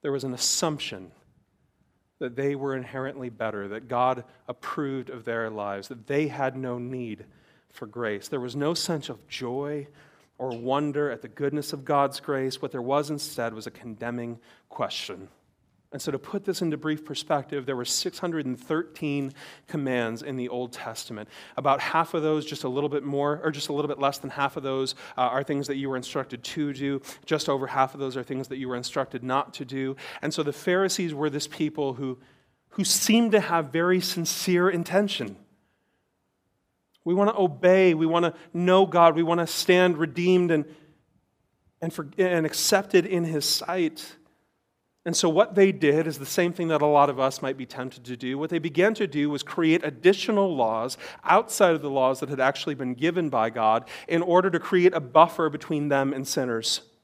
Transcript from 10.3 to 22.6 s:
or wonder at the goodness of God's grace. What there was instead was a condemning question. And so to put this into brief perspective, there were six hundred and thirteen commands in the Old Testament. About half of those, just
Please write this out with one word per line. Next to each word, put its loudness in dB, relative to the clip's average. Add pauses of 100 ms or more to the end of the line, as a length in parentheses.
or -6
wonder -2
at -10
the -14
goodness -4
of -10
God's 2
grace. -4
What -8
there -6
was 0
instead -6
was -12
a -12
condemning -10 (260)
question. -8 (600)
And -12
so -6
to -2
put -8
this -4
into 0
brief -4
perspective, -4
there -2
were -4
six -4
hundred -4
and -6
thirteen -4 (360)
commands -2
in -8
the -6
Old -8
Testament. -12 (260)
About 2
half 0
of 0
those, 0
just -10